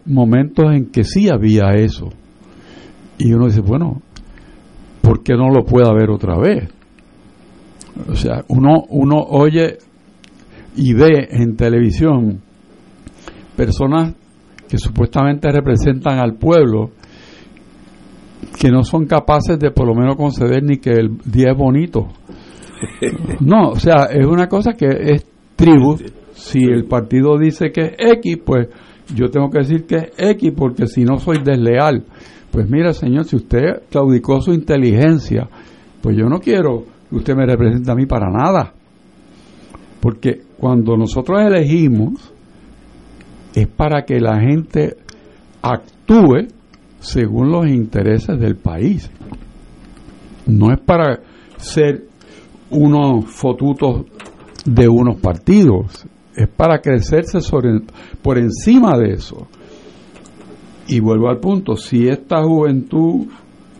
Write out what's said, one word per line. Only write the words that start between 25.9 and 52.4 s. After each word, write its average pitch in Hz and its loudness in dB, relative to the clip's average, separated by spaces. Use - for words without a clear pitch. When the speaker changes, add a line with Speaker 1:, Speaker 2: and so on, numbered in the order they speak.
Speaker 1:
Si - -2
el 120 0
partido 127 0
dice 156 0
que 165 -4
es 160 -4
X, 170 -8
pues 123 0
yo 123 -2
tengo 139 -2
que 147 -2
decir 160 -2
que 170 -4
es 160 -6
X, 185 -2
porque 131 -2
si 120 -2
no 131 0
soy 160 -2
desleal. 127 0
Pues 107 -2
mira, 160 0
señor, 143 -2
si 147 -4
usted 131 -2
claudicó 135 0
su 180 0
inteligencia, 131 0
pues 110 -2
yo 110 0
no 151 0
quiero 160 -2
que - -6
usted 131 -2
me 135 0
represente 123 0
a 117 0
mí 131 0
para 113 -2
nada. 147 -2
Porque - -4
cuando 117 0
nosotros 131 -2
elegimos, 160 0
es 104 0
para 151 -2
que 127 -2
la 110 0
gente 151 0
actúe 123 2
según 120 -2
los 170 0
intereses 113 -2
del 110 0
país. 117 -4
No 107 4
es 131 0
para 160 0
ser 147 -2